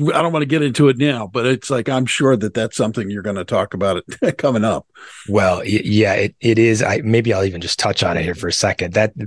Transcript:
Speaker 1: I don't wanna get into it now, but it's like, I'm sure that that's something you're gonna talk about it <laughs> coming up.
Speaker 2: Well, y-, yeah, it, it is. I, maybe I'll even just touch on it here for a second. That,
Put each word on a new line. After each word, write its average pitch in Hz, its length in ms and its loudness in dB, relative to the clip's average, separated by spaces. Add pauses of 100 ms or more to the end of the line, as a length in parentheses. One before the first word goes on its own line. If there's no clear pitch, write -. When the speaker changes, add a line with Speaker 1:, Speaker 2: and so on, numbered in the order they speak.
(140)
Speaker 1:
I 147 80 2
don't 170 120 0
wanna 151 120 0
get 151 160 0
into 143 280 4
it 120 80 2
now, 123 300 -2
but 113 180 -4
it's 131 240 0
like, 123 200 -2
I'm 131 160 0
sure 135 320 2
that 104 160 -4
that's 113 240 -4
something 107 320 -2
you're 101 120 -6
gonna 98 240 -6
talk 101 280 -2
about 95 300 -2 (180)
it 262 160 0
<laughs> - 0 -
coming 139 280 0
up. 92 200 -2 (440)
Speaker 2:
Well, 95 300 2
y-, 101 240 0
yeah, 104 320 2
it, 101 260 -2
it 113 180 4
is. 113 240 4
I, 98 220 0
maybe 113 280 2
I'll 95 120 0
even 87 160 -6
just - 180 -6
touch 98 240 0
on 87 140 0
it 82 60 -2
here 87 120 -4
for 85 140 -6
a - 40 -2
second. 92 420 -2
That, 107 180 2 (140)